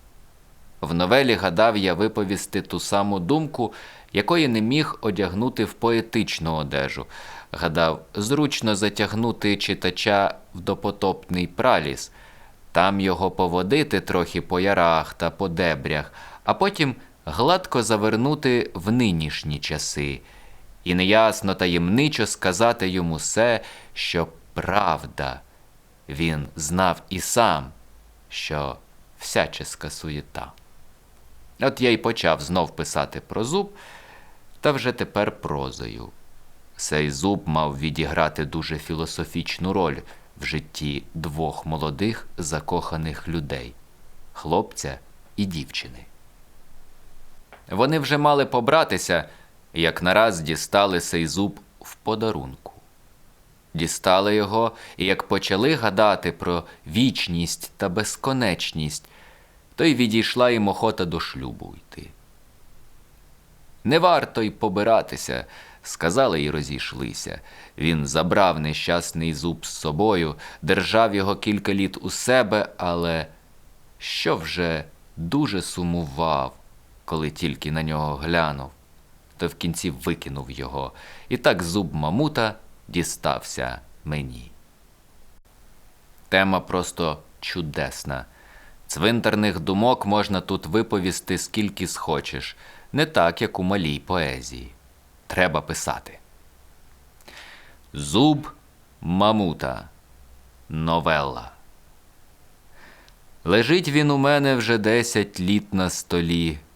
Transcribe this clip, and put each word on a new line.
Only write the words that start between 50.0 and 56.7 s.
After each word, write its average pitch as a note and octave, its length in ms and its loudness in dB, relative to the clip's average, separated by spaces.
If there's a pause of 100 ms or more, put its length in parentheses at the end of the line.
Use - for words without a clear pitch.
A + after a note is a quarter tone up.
нараз F#2+ 380 6
дістали F2 600 2
сей E2+ 260 0
зуб F#2 340 -2 (200)
в - 140 -18
подарунку. G2+ 800 -4 (1000)
Дістали F#2+ 600 4
його, G#2+ 380 2 (240)
і F2+ 80 -2
як F#2+ 240 0
почали G#2 460 2
гадати G#2 580 4
про F2 320 -2 (220)